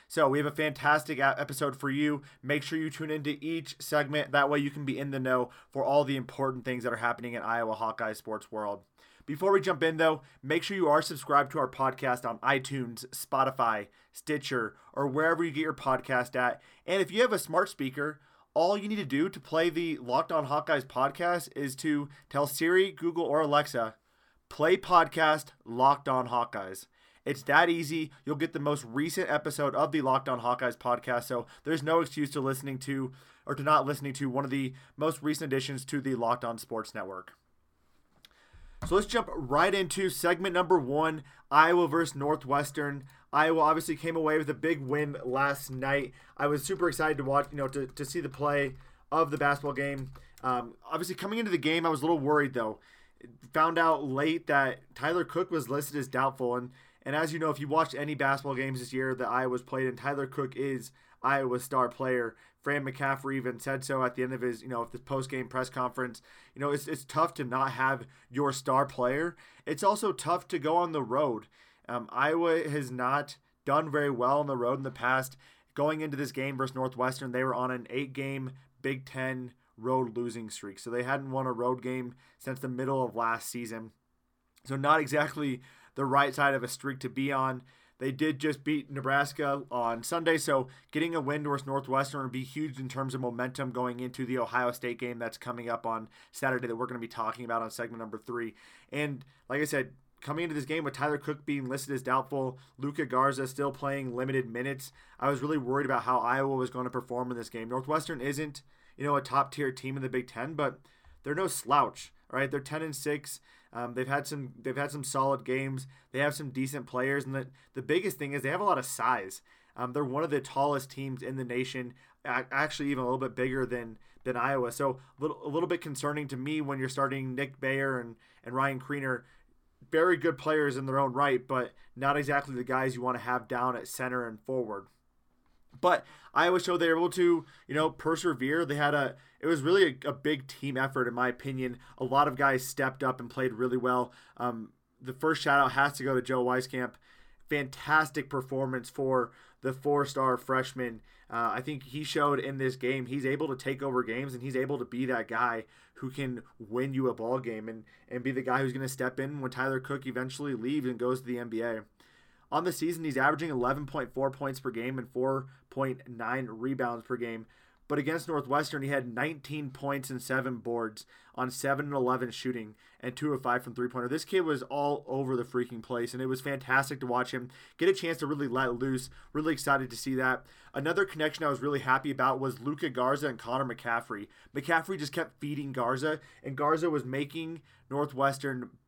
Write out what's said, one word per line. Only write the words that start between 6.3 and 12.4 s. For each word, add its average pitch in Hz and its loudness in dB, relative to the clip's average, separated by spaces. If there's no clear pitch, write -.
things 123 -4
that 120 -2
are 113 -2
happening 117 -2
in 117 -6
Iowa 113 0
Hawkeye 110 -2
sports 107 -8
world. 104 -4
Before 170 2
we 196 8
jump 170 0
in, 160 4
though, 160 6
make 156 2
sure 202 -4
you 175 4
are 147 8
subscribed 143 2
to 156 -2
our 127 0
podcast 127 0
on 113 -4